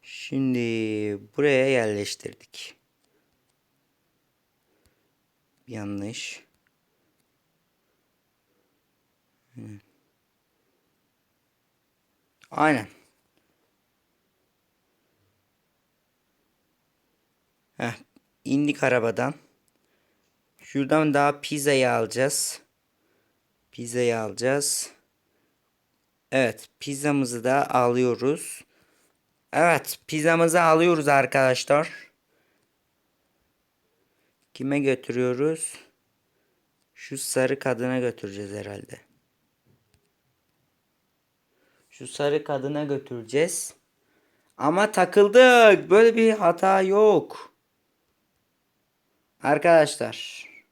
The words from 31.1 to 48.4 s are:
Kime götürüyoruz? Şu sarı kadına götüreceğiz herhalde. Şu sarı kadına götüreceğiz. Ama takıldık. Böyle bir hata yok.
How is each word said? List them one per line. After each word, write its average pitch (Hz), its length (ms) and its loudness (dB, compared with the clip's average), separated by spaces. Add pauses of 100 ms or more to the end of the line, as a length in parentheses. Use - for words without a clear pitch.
Kime 139 260 -4
götürüyoruz? 127 920 -2 (1200)
Şu - 240 -16
sarı 131 400 -2
kadına 127 400 -4
götüreceğiz 104 540 -8
herhalde. 101 480 -14 (3000)
Şu - 160 -20
sarı 147 380 -2
kadına 143 400 -4
götüreceğiz. 139 880 -4 (840)
Ama 180 360 0
takıldık. 202 1000 6
Böyle 226 260 6
bir 226 160 4
hata 190 500 2
yok. 196 680 2 (1900)